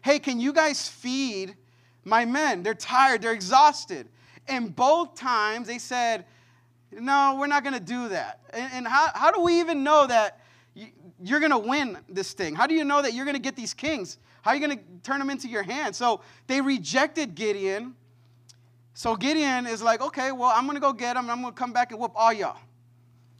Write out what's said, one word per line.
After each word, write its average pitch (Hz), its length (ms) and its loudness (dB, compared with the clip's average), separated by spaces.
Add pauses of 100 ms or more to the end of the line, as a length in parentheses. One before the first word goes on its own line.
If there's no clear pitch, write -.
"Hey, 285 160 2
can 247 200 -4
you 269 140 -2
guys 311 340 2
feed 233 680 -6 (480)
my 220 220 2
men? 247 360 0
They're 214 140 -2
tired, 254 480 2
they're 226 100 0
exhausted." 214 760 2 (400)
And 233 280 -4
both 311 400 2
times 226 520 -2
they 240 120 -10
said, 233 460 -4 (680)
"No, 269 480 0
we're 285 80 -2
not 285 160 2
gonna 262 160 -4
do 233 300 -6
that." 127 300 -6 (120)
And, 254 220 -8
and 247 140 -6
how, 285 280 4
how 277 160 4
do 415 100 2
we 339 180 4
even 320 240 0
know 294 220 6
that 226 360 2 (340)
y-, 208 160 -20 (320)
you're 254 160 0
gonna 294 180 4
win 240 400 -2 (100)
this 190 260 -8
thing? 160 200 -4
How 208 140 2
do 320 80 0
you 311 80 2
know 285 180 2
that 240 140 -2
you're 262 100 -6
gonna 277 140 -2
get 262 160 -6
these 226 180 -10
kings? 254 460 -8 (240)
How 214 80 4
are 269 40 2
you 285 60 -2
gonna 285 200 -4 (200)
turn 269 160 -4
them 277 140 -4
into 269 160 -8
your 220 160 -4
hand? 226 320 -6
So 240 260 0 (240)
they 269 160 0
rejected 240 720 0
Gideon. 202 640 -4 (1000)
So 226 200 -2
Gideon 262 520 0
is 226 160 -6
like, 226 180 4
"Okay, 269 300 -4
well, 247 240 2
I'm 247 100 2
gonna 285 140 -4
go 277 120 2
get 240 260 -4
'em, 247 80 -2
and 240 60 -6
I'm 247 120 -4
gonna 247 100 -10
come 247 180 -6
back 240 200 0
and 220 80 -10
whoop 226 160 -4
all 226 180 4
y'all. 190 240 -6 (840)